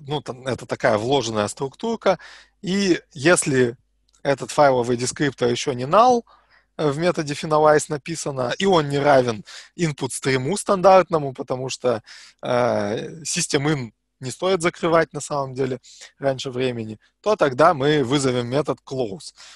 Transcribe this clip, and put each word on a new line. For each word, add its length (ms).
ну, 140
там 260
это 180
такая 320
вложенная 500
структурка. 680
И 380
если 640
этот 280
файловый 460
дескриптор 520
еще 240
не 120
null, 380
э, 120
в 80
методе 360
finalize 560
написано, 680
и 80
он 240
не 100
равен 440
input 340
стриму 460
стандартному, 760
потому 360
что, 320
э, 840
system 440
in 240
не 120
стоит 300
закрывать 520
на 80
самом 320
деле 260
раньше 320
времени, 500
то 140
тогда 380
мы 300
вызовем 440
метод 380
close. 480